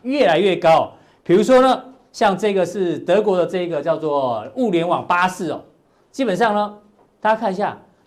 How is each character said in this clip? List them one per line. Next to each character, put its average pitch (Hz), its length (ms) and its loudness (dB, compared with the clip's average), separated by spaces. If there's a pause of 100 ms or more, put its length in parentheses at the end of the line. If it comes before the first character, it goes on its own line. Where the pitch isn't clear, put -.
越 262 240 0
来 160 120 2
越 190 180 2
高 160 140 2 (100)
哦。 - 120 -4 (300)
比 170 120 0
如 208 80 4
说 254 180 6
呢， 254 240 2 (280)
像 202 240 0
这 208 180 -2
个 185 100 2
是 175 340 -4
德 175 220 0
国 202 160 0
的 170 100 2
这 180 220 -4
个 151 140 -4
叫 160 140 -2
做 135 480 -2 (120)
物 247 140 -2
联 170 160 0
网 143 200 -2
巴 175 220 2
士 180 220 -8
哦， 139 120 -10 (480)
基 269 140 -4
本 190 120 -2
上 214 180 2
呢， 208 240 -4 (420)
大 214 100 0
家 220 60 2
看 220 160 -4
一 - 20 -4
下， 175 240 -6 (280)